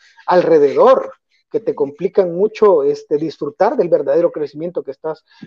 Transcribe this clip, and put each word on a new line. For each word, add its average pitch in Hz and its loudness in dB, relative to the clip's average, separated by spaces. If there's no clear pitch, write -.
alrededor, 165 2
que 151 -4
te 147 -6
complican 170 -4
mucho, 196 2
este, 143 -2
disfrutar 156 -4
del 185 0
verdadero 156 0
crecimiento 156 -8
que 135 -12
estás 156 -12